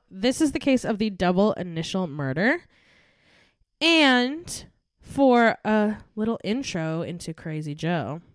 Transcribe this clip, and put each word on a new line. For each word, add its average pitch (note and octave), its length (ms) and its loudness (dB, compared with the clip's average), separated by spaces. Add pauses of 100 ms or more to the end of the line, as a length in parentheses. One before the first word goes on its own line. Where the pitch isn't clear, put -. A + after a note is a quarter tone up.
this G#3 300 -2
is D4+ 140 2
the D#4 60 -6
case C4 260 2
of A3 120 -2
the A3 120 -2
double F#3 440 2
initial F3 540 -6
murder. D3+ 540 -2 (1200)
And D4 840 2 (360)
for A#3+ 640 4
a G#3+ 320 0 (180)
little A3 300 -2
intro E3+ 560 -4
into E3+ 320 -10
Crazy D#3 420 -10
Joe, D#3 460 -4 (140)